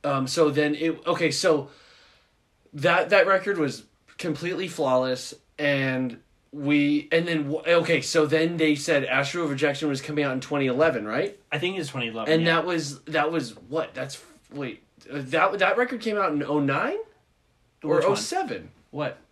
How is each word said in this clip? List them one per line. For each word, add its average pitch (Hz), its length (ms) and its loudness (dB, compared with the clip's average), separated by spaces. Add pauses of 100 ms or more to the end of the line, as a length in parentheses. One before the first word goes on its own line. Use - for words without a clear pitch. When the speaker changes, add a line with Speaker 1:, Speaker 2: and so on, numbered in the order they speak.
Speaker 1:
Um, 135 240 -2
so 151 240 2
then 147 240 0
it, 160 320 -4
okay, 170 240 0
so 139 380 0 (1040)
that, 170 360 2
that 190 180 6
record 190 300 2
was 143 260 -2 (340)
completely 170 500 -4
flawless, 127 680 0 (260)
and 131 600 0 (340)
we, 147 580 2
and 170 160 2
then, 151 240 -2
w-, 156 100 -4 (180)
okay, 165 220 2
so 151 240 2
then 160 300 0
they 156 200 2
said 143 280 0
Astral 139 440 -2
Rejection 143 420 0
was 135 120 -2
coming 147 220 -2
out 139 100 0
in 131 60 -2
twenty 139 280 -2
eleven, 127 380 2
right? 139 320 -4 (140)
Speaker 2:
I 147 80 -2
think 185 160 -2
it 185 40 -4
was 143 100 -6
twenty 123 180 -4
eleven, 113 260 -2
Speaker 1:
And 165 100 4
Speaker 2:
yeah. 165 120 2
Speaker 1:
that 160 100 0
was, 151 360 -4
that 156 320 -2
was 131 180 -4 (160)
what? 151 260 -6
That's, 135 300 -10 (300)
wait, 135 280 -10 (300)
uh, 147 140 -8
that, 185 340 2
that 190 180 4
record 247 220 0
came 214 180 -2
out 185 140 2
in 147 120 0
oh 147 160 0
nine? 165 380 0 (840)
Or 156 120 2
Speaker 2:
Which - 100 4
one? 202 80 4
Speaker 1:
oh - 20 2
seven? 254 540 -4 (220)
Speaker 2:
What? 143 260 -6 (140)